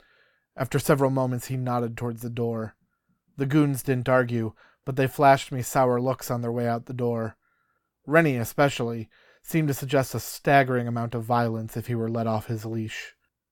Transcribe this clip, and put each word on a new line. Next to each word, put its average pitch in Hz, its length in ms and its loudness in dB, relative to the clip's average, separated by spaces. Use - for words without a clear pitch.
After 135 220 -2
several 135 320 4
moments, 127 380 -2
he 131 80 -4
nodded 120 400 -4
towards 117 260 -8
the 120 80 -8
door. 117 440 -6
The 139 100 -2
goons 143 360 2
didn't 127 260 -2
argue, 120 460 2
but 135 100 -6
they 131 100 2
flashed 135 460 4
me 131 80 -4
sour 123 400 2
looks 131 300 -4
on 120 100 -2
their 117 100 -4
way 120 160 -2
out 117 200 -2
the 127 80 -10
door. 117 420 -4
Rennie, 147 300 4
especially, 117 720 0
seemed 160 260 0
to 139 60 0
suggest 131 400 0
a 117 60 -2
staggering 127 680 2
amount 117 260 -4
of 113 100 -4
violence 113 520 0
if 110 120 -8
he 123 60 -2
were 113 140 -2
let 113 180 -2
off 110 200 -2
his 110 180 -6
leash. 113 500 -8